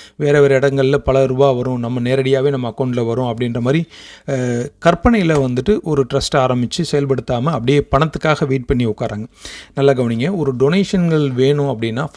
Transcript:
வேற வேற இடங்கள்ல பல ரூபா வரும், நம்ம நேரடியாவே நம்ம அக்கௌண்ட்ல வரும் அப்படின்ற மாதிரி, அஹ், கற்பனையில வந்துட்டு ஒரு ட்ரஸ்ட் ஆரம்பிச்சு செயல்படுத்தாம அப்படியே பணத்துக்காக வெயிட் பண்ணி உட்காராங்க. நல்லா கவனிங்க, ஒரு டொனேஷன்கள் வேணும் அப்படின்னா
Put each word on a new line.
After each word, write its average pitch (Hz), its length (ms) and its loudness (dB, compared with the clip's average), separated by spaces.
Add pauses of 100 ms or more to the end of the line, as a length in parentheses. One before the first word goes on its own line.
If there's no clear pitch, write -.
(160)
வேற 147 260 2
வேற 135 180 4
இடங்கள்ல 135 360 2
பல 135 300 2
ரூபா 131 260 2
வரும், 123 280 -4
நம்ம 120 200 -4
நேரடியாவே 131 500 2
நம்ம 127 200 -4
அக்கௌண்ட்ல 123 360 -2
வரும் 117 200 -2
அப்படின்ற 120 340 -4
மாதிரி, 143 260 0 (420)
அஹ், 123 400 -4 (180)
கற்பனையில 175 520 2
வந்துட்டு 131 440 0
ஒரு 139 320 0
ட்ரஸ்ட் 135 220 -2
ஆரம்பிச்சு 127 560 0
செயல்படுத்தாம 131 520 -2
அப்படியே 139 480 0
பணத்துக்காக 151 560 0
வெயிட் 131 180 -2
பண்ணி 123 200 0
உட்காராங்க. 107 420 -4 (480)
நல்லா 139 160 4
கவனிங்க, 123 440 -2
ஒரு 139 200 -2
டொனேஷன்கள் 160 800 2
வேணும் 139 340 2
அப்படின்னா 117 500 -4